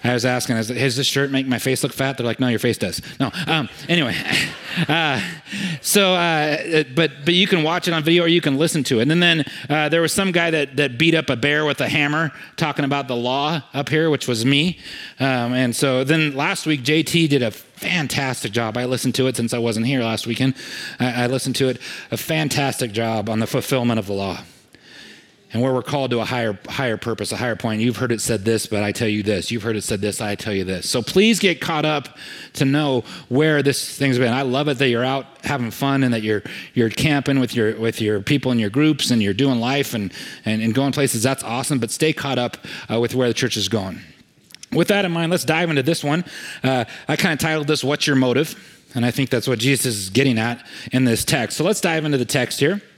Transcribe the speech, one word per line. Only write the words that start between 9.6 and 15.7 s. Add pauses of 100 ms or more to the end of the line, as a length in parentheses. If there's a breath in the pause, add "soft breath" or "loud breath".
uh,
there
was
some
guy
that,
that
beat
up
a
bear
with
a
hammer (240 loud breath)
talking
about
the
law (100)
up
here,
which
was
me. (400 loud breath)
Um,
and